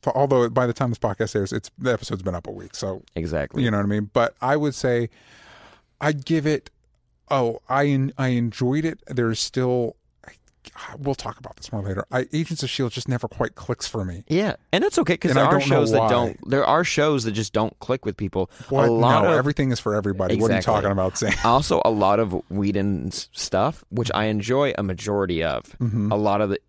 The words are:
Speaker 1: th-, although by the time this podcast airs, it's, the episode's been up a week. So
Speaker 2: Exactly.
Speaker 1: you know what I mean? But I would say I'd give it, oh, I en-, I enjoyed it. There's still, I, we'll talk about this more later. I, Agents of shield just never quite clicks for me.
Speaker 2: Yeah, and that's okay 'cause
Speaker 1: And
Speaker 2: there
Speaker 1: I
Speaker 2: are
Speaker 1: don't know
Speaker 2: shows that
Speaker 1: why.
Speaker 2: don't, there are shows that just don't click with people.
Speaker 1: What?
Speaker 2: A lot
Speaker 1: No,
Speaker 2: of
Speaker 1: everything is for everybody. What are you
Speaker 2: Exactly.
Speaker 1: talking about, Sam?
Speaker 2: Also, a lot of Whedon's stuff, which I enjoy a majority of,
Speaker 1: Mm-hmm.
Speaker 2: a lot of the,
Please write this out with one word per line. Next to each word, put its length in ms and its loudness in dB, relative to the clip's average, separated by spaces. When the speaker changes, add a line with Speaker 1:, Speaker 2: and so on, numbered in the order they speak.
Speaker 1:
th-, 140 -2
although 340 4
by 160 2
the 60 0
time 180 -2
this 100 -2
podcast 360 -2
airs, 160 0
it's, 260 -6
the 140 -2
episode's 320 -4
been 120 -4
up 120 -10
a 40 -12
week. 240 -14
So 280 -6
Speaker 2:
Exactly. 480 -2
Speaker 1:
you 80 2
know 60 0
what 60 0
I 40 0
mean? 260 -2
But 280 2
I 140 2
would 200 0
say 340 0
I'd 240 -2
give 240 0
it, 220 -2
oh, 380 0
I 200 2
en-, 300 0
I 120 0
enjoyed 560 0
it. 220 -6
There's 340 0
still, 560 -2
I, 60 -20
we'll 180 -2
talk 220 -10
about 200 -18
this 160 -12
more 100 -4
later. 260 -4
I, 220 0
Agents 320 -4
of 60 -4
shield 240 -2
just 160 -8
never 180 -2
quite 280 -4
clicks 300 -6
for 200 -6
me. 240 -8
Speaker 2:
Yeah, 260 0
and 120 2
that's 140 0
okay 200 2
'cause 140 0
Speaker 1:
And 60 4
Speaker 2:
there 60 6
Speaker 1:
I 40 6
Speaker 2:
are 120 4
Speaker 1:
don't 100 0
know 60 4
Speaker 2:
shows 160 4
that 80 4
Speaker 1:
why. 100 4
Speaker 2:
don't, 400 0
there 160 2
are 200 4
shows 400 2
that 80 -2
just 180 -2
don't 280 -2
click 260 -4
with 100 -4
people. 340 -4
Speaker 1:
What? 180 4
Speaker 2:
A 40 4
lot 340 4
Speaker 1:
No, 60 4
Speaker 2:
of 60 4
Speaker 1:
everything 360 0
is 80 -2
for 120 -2
everybody. 440 0
What 140 2
are 20 4
you 60 2
Speaker 2:
Exactly. 140 0
Speaker 1:
talking 80 2
about, 260 0
Sam? 160 -2
Speaker 2:
Also, 400 4
a 80 4
lot 300 4
of 100 0
Whedon's 840 -2
stuff, 560 -2
which 260 -2
I 100 0
enjoy 520 0
a 60 -2
majority 600 -2
of, 200 -2
Speaker 1:
Mm-hmm. 340 -2
Speaker 2:
a 20 0
lot 240 2
of 120 0
the, 180 -2